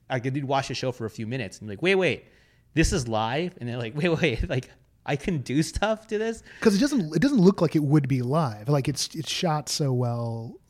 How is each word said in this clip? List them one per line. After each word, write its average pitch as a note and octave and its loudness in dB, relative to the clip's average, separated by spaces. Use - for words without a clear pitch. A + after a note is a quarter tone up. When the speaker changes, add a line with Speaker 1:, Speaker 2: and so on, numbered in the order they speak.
Speaker 1:
Like, C3 -4
they'd C3+ -4
watch C3+ 0
the C#3 -8
show B2+ -4
for A#2 -8
a G#2+ -6
few A2 -10
minutes A2+ -8
and G#2+ -12
be G#2 -10
like, G2+ -14
"Wait, F#3 2
wait, E3+ 0
this D#3 4
is C#3+ -2
live?" A#2 -2
And A#2+ -6
they're A#2 -6
like, A#2 -6
"Wait, D3+ 0
wait, D#3 0
<laughs> D3 -2
like, B2+ -4
I D3 -2
can E3+ -2
do C3+ 0
stuff G#3+ -4
to G#3 -4
this?" A3+ -4
Speaker 2:
'Cause G#3 6
it F#3+ 4
doesn't, A#3 2
it E3 2
doesn't C#4 4
look F#3 6
like E3 2
it D3+ 2
would C#3+ 4
be C3 2
live. A#2+ -2
Like, C#3+ 2
it's, - -6
it's - -8
shot D3+ -2
so C#3 0
well A#2+ -4